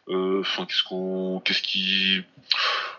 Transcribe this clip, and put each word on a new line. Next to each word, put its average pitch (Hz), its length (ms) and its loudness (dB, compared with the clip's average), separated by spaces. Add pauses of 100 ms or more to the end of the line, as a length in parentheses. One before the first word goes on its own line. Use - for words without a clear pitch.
euh, 92 320 2
enfin, 92 260 -2
qu'est-ce - 160 0
qu'on, 92 640 -2
qu'est-ce - 180 0
qui, 95 600 2 (760)